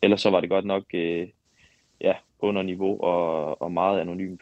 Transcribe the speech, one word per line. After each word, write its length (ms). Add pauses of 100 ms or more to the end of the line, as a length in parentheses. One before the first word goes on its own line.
Ellers 200
så 80
var 100
det 100
godt 160
nok, 180 (100)
øh, 340 (760)
ja, 120 (260)
under 220
niveau 420
og, 580
og 100
meget 280
anonymt 420